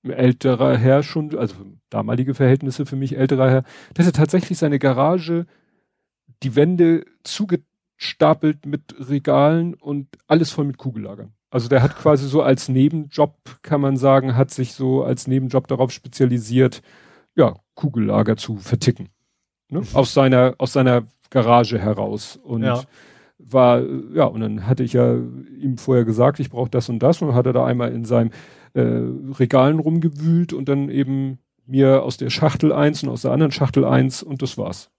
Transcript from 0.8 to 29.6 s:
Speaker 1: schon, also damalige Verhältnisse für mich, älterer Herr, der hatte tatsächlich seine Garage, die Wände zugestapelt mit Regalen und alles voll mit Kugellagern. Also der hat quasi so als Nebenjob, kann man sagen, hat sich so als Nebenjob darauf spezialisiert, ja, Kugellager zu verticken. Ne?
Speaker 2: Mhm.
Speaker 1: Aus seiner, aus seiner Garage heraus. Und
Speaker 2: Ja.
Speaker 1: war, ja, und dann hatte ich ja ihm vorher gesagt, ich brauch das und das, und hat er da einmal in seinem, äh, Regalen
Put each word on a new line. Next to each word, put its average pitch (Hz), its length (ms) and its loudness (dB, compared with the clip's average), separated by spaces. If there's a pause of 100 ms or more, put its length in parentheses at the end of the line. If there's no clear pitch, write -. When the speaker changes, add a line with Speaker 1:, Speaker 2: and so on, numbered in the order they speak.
Speaker 1:
schon, 151 340 -6
also 107 180 -6 (340)
damalige 120 460 -4
Verhältnisse 135 500 0
für 135 120 -8
mich, 135 200 -6
älterer 131 340 2
Herr, 131 120 2 (340)
der 170 80 2
hatte 175 80 2
tatsächlich 175 460 0
seine 143 200 0
Garage, 160 680 0 (960)
die 127 120 -6
Wände 165 520 2 (180)
zugestapelt - 1400 -2
mit 147 280 -10 (140)
Regalen 147 640 2
und 143 340 -10 (200)
alles 156 240 2
voll 143 160 -4
mit 131 100 -6
Kugellagern. 107 560 -12 (180)
Also 120 180 -4
der 127 140 4
hat 131 140 2
quasi 143 320 2
so 147 140 0
als 135 260 0
Nebenjob, 147 680 0 (260)
kann 143 180 -2
man 139 160 0
sagen, 135 400 2
hat 131 140 2
sich 127 240 -6
so 131 280 -2
als 123 260 -4
Nebenjob 131 380 -2
darauf 127 260 -2
spezialisiert, 123 920 0 (540)
ja, 113 180 4 (200)
Kugellager 107 640 0
zu 110 200 -10
verticken. 117 520 -4 (640)
Ne? 147 100 -4
Speaker 2:
Mhm. 120 140 -8
Speaker 1:
Aus 131 180 2
seiner, 131 460 4
aus 127 160 -6
seiner 127 300 2 (260)
Garage 120 480 2
heraus. 104 580 -6
Und 113 280 -8
Speaker 2:
Ja. 127 180 -2 (560)
Speaker 1:
war, 123 420 4 (320)
ja, 151 120 2
und 110 160 -4
dann 107 260 -6
hatte 127 160 0
ich 117 100 -4
ja 120 220 2
ihm 123 640 -8
vorher 123 260 2
gesagt, 120 360 2
ich 127 100 -6
brauch 120 180 -6
das 123 220 -4
und 113 80 -6
das, 147 240 2
und 143 120 -2
hat 123 120 2
er 127 80 -2
da 123 100 0
einmal 123 280 -2
in 117 120 -8
seinem, 117 260 0 (440)
äh, 131 80 0
Regalen 131 960 0